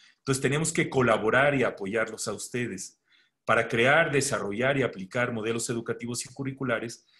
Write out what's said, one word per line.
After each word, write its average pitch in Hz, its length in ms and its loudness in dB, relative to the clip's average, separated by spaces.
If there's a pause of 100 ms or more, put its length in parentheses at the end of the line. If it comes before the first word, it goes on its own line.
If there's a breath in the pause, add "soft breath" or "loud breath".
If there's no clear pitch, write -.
(180 soft breath)
Entonces 131 240 -2
tenemos 147 320 0
que 160 160 0
colaborar 123 640 4
y 127 100 2
apoyarlos 107 640 -2
a 107 60 -2
ustedes 101 640 -8 (460 soft breath)
para 113 220 2
crear, 143 440 4
desarrollar 117 640 0
y 131 60 2
aplicar 117 480 -4
modelos 113 380 -2
educativos 117 560 -6
y - 80 -20
curriculares, 123 720 -6 (140 soft breath)